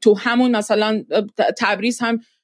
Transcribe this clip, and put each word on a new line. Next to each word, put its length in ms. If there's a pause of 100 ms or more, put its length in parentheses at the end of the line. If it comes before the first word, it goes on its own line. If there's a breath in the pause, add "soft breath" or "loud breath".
تو 140
همون 420
مثلاً 480 (540)
تبریز 420
هم، 200 (240 soft breath)